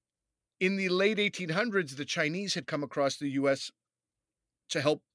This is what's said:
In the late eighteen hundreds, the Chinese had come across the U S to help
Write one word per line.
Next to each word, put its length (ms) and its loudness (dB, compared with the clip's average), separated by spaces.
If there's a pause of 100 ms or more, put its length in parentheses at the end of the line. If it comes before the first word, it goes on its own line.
(600)
In 160 2
the 120 0
late 300 4
eighteen 300 -2
hundreds, 480 0
the 80 -6
Chinese 500 -2
had 140 -6
come 160 -2
across 320 0
the 140 -4
U 180 2
S 240 0 (960)
to 120 -2
help 220 2 (120)